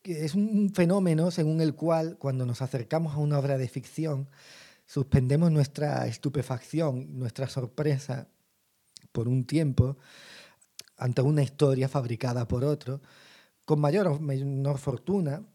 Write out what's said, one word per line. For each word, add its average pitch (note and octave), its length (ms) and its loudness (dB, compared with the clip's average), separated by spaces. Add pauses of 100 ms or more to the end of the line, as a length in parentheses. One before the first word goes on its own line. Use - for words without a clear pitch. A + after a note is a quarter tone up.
que D#3+ 240 -6
es D3 100 -4
un G3+ 380 2
fenómeno F3 580 4
según D#3+ 300 2
el D#3 140 2
cual, E3 420 0
cuando B2+ 280 -2
nos B2 160 -4
acercamos C#3+ 520 -2
a D3 60 -4
una D3 180 2
obra C#3 200 2
de C3 100 -2
ficción, C#3 640 -6 (560)
suspendemos C#3+ 680 2
nuestra C#3+ 560 0
estupefacción, C3+ 1120 -4
nuestra B2+ 280 -6
sorpresa C3+ 800 -4 (840)
por A#2 160 -4
un B2+ 180 0
tiempo C#3 520 0 (1000)
ante B2+ 240 0
una D3 220 2
historia C3+ 440 2
fabricada B2 600 -4
por B2 160 -2
otro, C#3+ 380 -4 (640)
con D3+ 140 2
mayor D#3 280 2
o C#3+ 120 0
menor C#3 580 -2
fortuna D3+ 680 -2 (120)